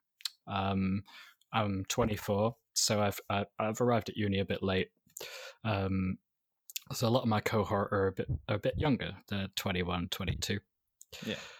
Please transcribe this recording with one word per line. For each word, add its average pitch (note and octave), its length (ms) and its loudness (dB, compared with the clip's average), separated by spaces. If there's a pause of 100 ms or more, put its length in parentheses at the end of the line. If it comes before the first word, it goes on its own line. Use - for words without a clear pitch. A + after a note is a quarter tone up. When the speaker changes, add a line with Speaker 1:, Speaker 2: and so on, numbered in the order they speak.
(460)
Speaker 1:
Um, F#2+ 560 0 (500)
I'm G2+ 340 0
twenty-four, G#2+ 680 2 (180)
so G#2 260 2
I've, G2+ 280 0
I, G2+ 180 0 (120)
I've A2 220 0
arrived A#2+ 280 4
at - 80 -8
uni G2+ 220 2
a G2 60 2
bit F#2 180 -2
late. F#2+ 280 2 (760)
Um, F#2+ 540 0 (760)
so - 140 0
a A2+ 40 4
lot B2 120 4
of A#2 60 0
my G#2+ 120 4
cohort G#2 520 2
are G2 140 4
a F#2+ 60 2
bit, - 160 -4 (200)
are G#2+ 80 2
a - 40 -2
bit - 180 -2
younger. D3+ 340 2 (160)
They're G2 280 -2
twenty-one, F2+ 520 -2
twenty-two. G2 520 -4 (600)
Speaker 2:
Yeah. - 180 -6 (200)